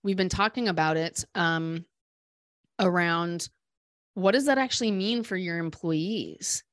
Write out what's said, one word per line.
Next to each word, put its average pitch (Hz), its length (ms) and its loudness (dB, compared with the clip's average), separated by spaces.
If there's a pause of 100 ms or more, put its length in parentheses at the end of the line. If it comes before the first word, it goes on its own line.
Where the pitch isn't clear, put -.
we've 196 140 0
been 185 120 2
talking 220 400 0
about 160 280 2
it, 165 280 -4 (120)
um, 165 480 0 (960)
around 170 680 2 (640)
what 196 180 4
does 269 140 2
that 269 120 4
actually 247 320 0
mean 208 320 0
for 214 140 -6
your 175 220 -4
employees? 165 1160 -4